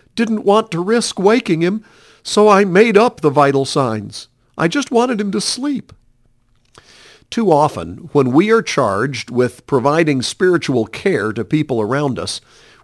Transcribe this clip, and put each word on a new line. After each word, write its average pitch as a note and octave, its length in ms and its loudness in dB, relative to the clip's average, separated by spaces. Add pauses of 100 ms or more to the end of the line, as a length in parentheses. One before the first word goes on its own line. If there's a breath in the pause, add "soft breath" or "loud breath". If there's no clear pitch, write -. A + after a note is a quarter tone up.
(160 soft breath)
didn't A3 300 -2
want G#3+ 260 2
to E3 80 -4
risk G#3+ 400 -2
waking G3+ 420 2
him, G3 220 -2 (400 soft breath)
so G#3+ 240 2
I G3+ 180 6
made G3 320 4
up A#3 240 2
the D3+ 100 2
vital C#3 340 2
signs. A2 640 -4 (280)
I E3 120 0
just C4 240 -4
wanted A#3+ 280 0
him G#3 120 -4
to G3+ 100 -4
sleep." C4+ 500 -6 (1400 soft breath)
Too G#3+ 200 -2
often, C#3+ 600 -2
when C3 200 2
we F#3+ 200 2
are A3+ 100 4
charged A#2+ 680 -4
with B2 340 -2
providing C#3+ 560 0
spiritual C#3+ 640 0
care A2 480 -4
to A2+ 100 -6
people C#3 380 -2
around C3 380 -2
us, - 200 -8 (440 soft breath)